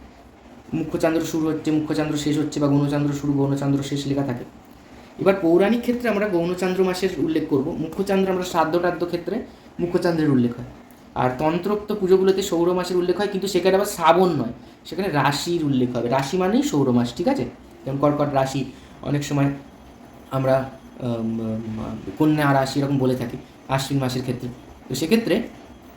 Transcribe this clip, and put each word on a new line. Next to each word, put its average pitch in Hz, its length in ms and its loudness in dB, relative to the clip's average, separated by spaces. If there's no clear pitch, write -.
মুখ্যচান্দ্র 160 480 0
শুরু 160 240 -2
হচ্ছে, 151 240 -2
মুখ্যচান্দ্র 151 480 0
শেষ 147 200 0
হচ্ছে, 151 220 -2
বা 143 60 2
গৌণচান্দ্র 143 480 2
শুরু, 143 180 -2
গৌণচান্দ্র 139 500 2
শেষ 143 240 -4
লেখা 139 160 0
থাকে। 120 220 -4
এবার 190 240 4
পৌরাণিক 196 380 4
ক্ষেত্রে 240 280 -2
আমরা 202 200 2
গৌণচান্দ্র 180 560 0
মাসের 185 340 0
উল্লেখ 156 300 0
করব। 147 300 0
মুখ্যচান্দ্র 190 540 0
আমরা 180 120 -2
শ্রাদ্ধ 160 340 2
টাদ্ধ 175 260 -2
ক্ষেত্রে 180 380 -4
মুখ্যচান্দ্রের 170 500 2
উল্লেখ 120 260 4
হয়, - 100 -12
আর 127 240 0
তন্ত্রোক্ত 180 540 0
পুজোগুলোতে 190 500 4
সৌর 170 320 0
মাসের 180 220 -2
উল্লেখ 175 220 0
হয়, 202 80 0
কিন্তু 190 220 -2
সেখানে 190 260 2
আবার 202 120 2
শ্রাবণ 175 420 4
নয়, 131 240 -2
সেখানে 185 240 -6
রাশির 147 560 0
উল্লেখ 127 320 0
হবে। 120 120 -2
রাশি 135 280 0
মানেই 196 260 2
সৌর 131 300 2
মাস, 120 240 2
ঠিক 180 120 -2
আছে? 269 160 0
যেমন 135 140 -4
কর্কট 143 360 0
রাশি, 135 300 0
অনেক 143 220 -2
সময় 143 260 0
আমরা, 131 260 2
আম, 131 80 0
আম, 113 880 -4
কন্যা 151 340 4
রাশি 135 280 0
এরকম 135 180 0
বলে 127 160 2
থাকি 117 220 -6
আশ্বিন 139 300 0
মাসের 127 240 -2
ক্ষেত্রে। 123 260 -6
তো 127 60 -6
সেক্ষেত্রে, 180 480 2